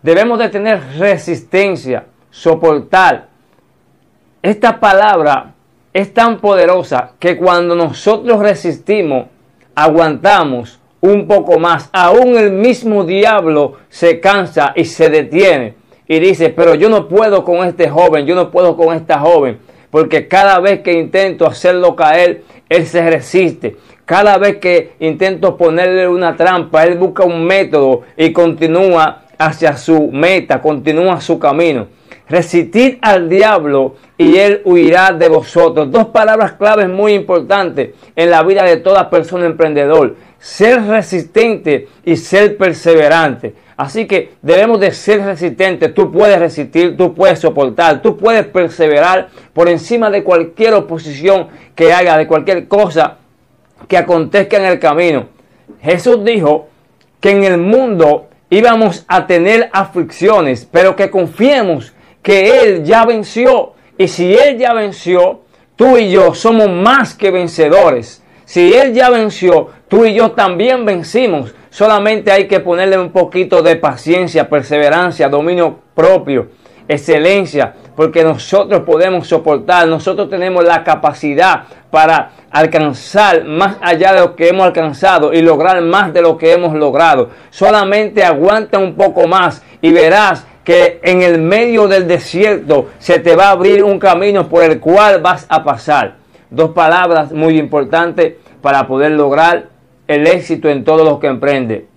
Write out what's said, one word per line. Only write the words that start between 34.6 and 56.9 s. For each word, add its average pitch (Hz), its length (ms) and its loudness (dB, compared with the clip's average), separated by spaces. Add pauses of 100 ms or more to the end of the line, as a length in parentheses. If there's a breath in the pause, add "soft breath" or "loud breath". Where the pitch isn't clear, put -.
huirá 180 480 4
de 165 160 0
vosotros. 156 640 0
Dos 226 140 2
palabras 220 480 0
claves 208 340 0
muy 202 260 0
importantes 190 760 -2 (260 soft breath)
en 170 140 2
la 160 120 4
vida 190 220 0
de 170 140 2
toda 185 300 0
persona 175 380 -2
emprendedor. 156 720 0 (240 loud breath)
Ser 233 460 0
resistente 202 1000 -2 (180 loud breath)
y 170 120 0
ser 208 400 0
perseverante. 160 960 0 (220 soft breath)
Así 139 320 -8
que 190 240 -4 (100)
debemos 196 380 0
de 185 100 0
ser 202 340 -4
resistentes. 180 720 -4
Tú 202 160 0
puedes 202 300 2
resistir, 160 560 -2
tú 170 180 -2
puedes 170 240 2
soportar, 143 640 0
tú - 140 0
puedes 220 300 0
perseverar 170 840 0 (240 loud breath)
por 170 160 2
encima 208 420 -2
de 202 140 -2
cualquier 180 500 0
oposición 165 720 -2 (300 loud breath)
que 165 160 4
haya, 175 260 2
de 156 80 0
cualquier 160 400 -2
cosa 175 520 -2 (680)
que 185 100 -2
acontezca 175 600 0
en 196 80 0
el 185 160 -2
camino. 151 460 -2 (540 soft breath)
Jesús 202 440 0
dijo 196 420 0 (540)